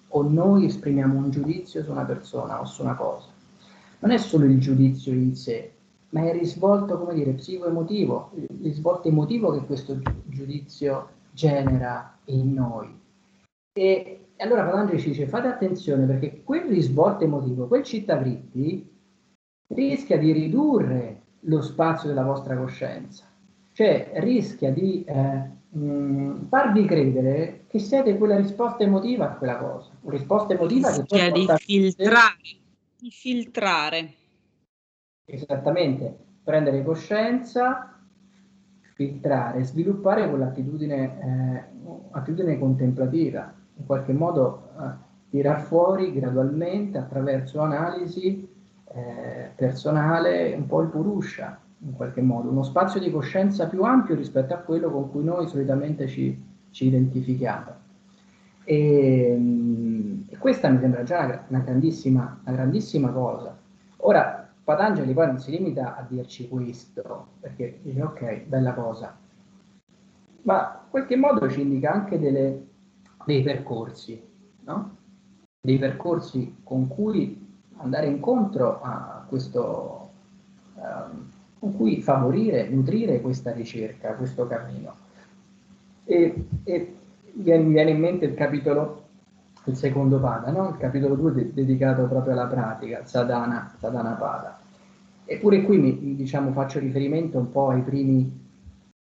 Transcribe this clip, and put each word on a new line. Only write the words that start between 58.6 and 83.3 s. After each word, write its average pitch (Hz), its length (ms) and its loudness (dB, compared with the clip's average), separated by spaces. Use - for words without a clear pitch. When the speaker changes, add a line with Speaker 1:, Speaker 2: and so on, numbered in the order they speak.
Speaker 1:
E, 135 760 6
mm, 117 880 0
e - 80 -20
questa 254 320 2
mi 127 120 6
sembra 123 220 2
già 156 220 0
una, 123 240 -6
una 131 120 -2
grandissima, 131 840 0
una 127 120 -4
grandissima 139 520 0
cosa. 117 480 -6
Ora, - 460 2
Patanjali 151 480 0
poi 160 140 4
non 127 120 -2
si - 120 -12
limita 147 440 -4
a 127 140 -14
dirci 123 400 -10
questo, - 800 -10
perché 131 440 -12
dice: 139 200 -6
"Ok, 120 440 -8
bella 131 260 0
cosa", 113 420 -8
ma - 400 0
in - 80 -20
qualche 269 260 -2
modo 254 340 4
ci 139 100 -4
indica 139 320 0
anche 196 260 -2
delle, 135 480 0
dei 143 160 2
percorsi, 117 800 -6
no? - 320 -8
Dei 131 180 2
percorsi 135 840 -4
con 131 260 -4
cui 202 580 -4
andare 147 300 -4
incontro 143 760 0
a - 480 -12
questo, - 840 -6
ehm, - 540 -14
con 202 180 -6
cui 220 240 4
favorire, 135 720 4
nutrire 139 500 4
questa 123 320 -2